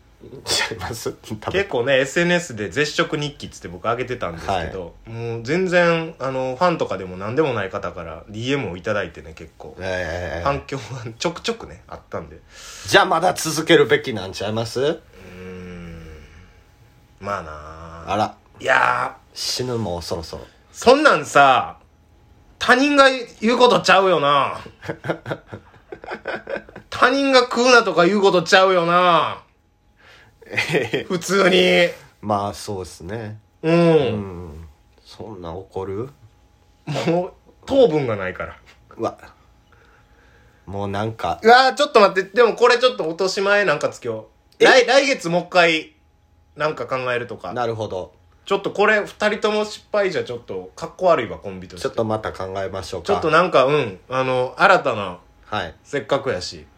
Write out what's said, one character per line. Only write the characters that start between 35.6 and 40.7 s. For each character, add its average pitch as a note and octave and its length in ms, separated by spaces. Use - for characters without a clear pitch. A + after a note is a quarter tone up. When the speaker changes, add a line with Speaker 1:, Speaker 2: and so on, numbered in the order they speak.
Speaker 1:
る？ G#2+ 240
Speaker 2:
も F3 220
う、 - 40
糖 B3+ 240
分 D3+ 180
が A2 100
な F#2+ 120
い F#2 60
か - 100
ら。 - 120
Speaker 1:
う A2+ 60
わ。 G#2 140
も G2 180